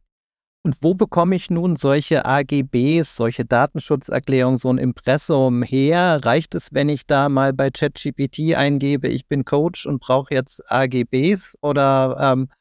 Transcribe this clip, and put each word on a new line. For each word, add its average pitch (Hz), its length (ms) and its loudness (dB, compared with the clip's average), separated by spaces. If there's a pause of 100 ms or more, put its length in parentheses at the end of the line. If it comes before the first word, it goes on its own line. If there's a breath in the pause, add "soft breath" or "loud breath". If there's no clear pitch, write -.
(640)
Und 151 160 -4
wo 170 120 2
bekomme 185 420 2
ich - 140 -4
nun 170 260 0
solche 143 480 0
A 139 200 0
G 139 200 -2
Bs, 143 540 0
solche 117 260 -2
Datenschutzerklärungen, 131 1120 0
so 127 120 -4
ein 127 80 2
Impressum 131 840 0
her? 151 600 2
Reicht 147 320 0
es, - 180 -8
wenn 143 140 2
ich 147 180 -4
da 143 220 2
mal 135 240 2
bei 135 180 -2
Chat - 260 -4
G - 180 -8
P 139 160 -4
T 160 260 -2
eingebe, 139 540 0
„Ich 123 180 -6
bin 139 160 -2
Coach 156 420 -2
und 143 140 -4
brauche 135 340 -2
jetzt - 380 -6
A 131 140 2
G 123 180 -2
Bs“? 160 580 -2
Oder, 135 560 2
ähm, 131 300 2 (140)